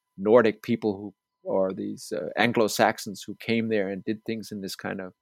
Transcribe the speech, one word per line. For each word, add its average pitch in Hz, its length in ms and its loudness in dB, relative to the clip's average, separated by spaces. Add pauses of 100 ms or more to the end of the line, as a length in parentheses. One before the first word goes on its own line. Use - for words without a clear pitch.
(160)
Nordic 107 460 6
people 110 340 0
who, 101 180 -12 (280)
or 98 320 0
these, 104 420 -8
uh, - 200 -6
Anglo-Saxons 110 920 2
who 104 100 -10
came 113 320 -2
there 104 200 0
and 95 160 -6
did 107 200 -6
things 113 260 -8
in 104 120 -8
this 95 120 -8
kind 98 260 -8
of 92 220 -12